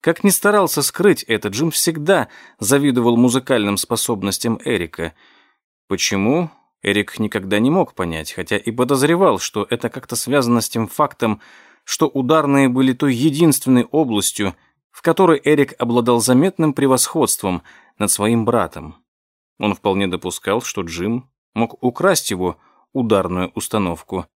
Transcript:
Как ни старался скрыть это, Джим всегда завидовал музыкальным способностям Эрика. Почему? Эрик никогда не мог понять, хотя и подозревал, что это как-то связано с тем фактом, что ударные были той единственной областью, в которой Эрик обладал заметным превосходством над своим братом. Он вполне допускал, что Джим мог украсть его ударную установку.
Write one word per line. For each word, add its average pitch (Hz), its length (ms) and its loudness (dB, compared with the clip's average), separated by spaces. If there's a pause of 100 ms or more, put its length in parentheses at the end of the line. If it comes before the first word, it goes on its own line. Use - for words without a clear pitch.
Как - 220 -2
ни 208 60 4
старался 196 520 2
скрыть - 420 2
это, 107 260 -2
Джим 139 220 -4
всегда 160 580 0 (300)
завидовал 120 560 2
музыкальным 120 600 2
способностям 110 880 -4
Эрика. 85 480 -4 (760)
Почему? 107 640 -2 (320)
Эрик 101 380 -2
никогда 104 400 -2
не 123 100 2
мог 170 240 0
понять, 82 380 -6
хотя 90 260 -6
и 113 140 -4
подозревал, 135 680 2
что - 320 -6
это 120 200 -4
как-то - 260 -12
связано 120 460 0
с - 80 -6
тем 113 180 -4
фактом, 123 540 -2 (420)
что - 240 -2
ударные 139 600 2
были 131 240 2
той 135 200 0
единственной 139 720 2
областью, 107 720 -2 (340)
в - 120 -20
которой 170 420 4
Эрик 147 340 2
обладал 120 440 2
заметным 143 520 2
превосходством 127 880 0 (340)
над 104 120 -2
своим 110 360 0
братом. 85 580 -4 (560)
Он 104 160 0
вполне 98 320 0
допускал, 92 540 -4
что - 200 -10
Джим 92 480 -6 (240)
мог 113 300 -4
украсть 156 480 0
его 90 260 -4 (360)
ударную 92 600 0
установку. 92 720 -6 (120)